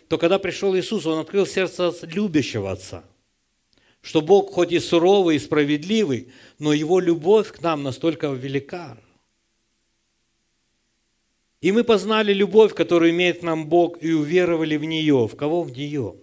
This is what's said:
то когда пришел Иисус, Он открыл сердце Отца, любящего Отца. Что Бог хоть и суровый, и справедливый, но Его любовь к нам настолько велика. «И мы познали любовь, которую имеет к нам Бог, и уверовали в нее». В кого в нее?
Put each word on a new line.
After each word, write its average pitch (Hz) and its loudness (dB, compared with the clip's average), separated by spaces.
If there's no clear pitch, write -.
то 165 0
когда 170 2
пришел 190 -2
Иисус, 185 -2
Он 160 -2
открыл 180 -2
сердце 180 -2
Отца, 170 -8
любящего 156 -2
Отца. 87 -14
Что - -2
Бог 196 4
хоть 175 0
и 170 0
суровый, 175 2
и 139 0
справедливый, 151 -2
но 151 0
Его 156 2
любовь 175 2
к - -20
нам 151 -2
настолько 147 -4
велика. 139 -8
«И 180 2
мы 233 2
познали 214 0
любовь, 202 4
которую 165 4
имеет 175 0
к - -12
нам 160 -4
Бог, 170 2
и 165 -2
уверовали 160 0
в 147 -6
нее». 151 2
В - -10
кого 165 -4
в 139 -12
нее? 135 -8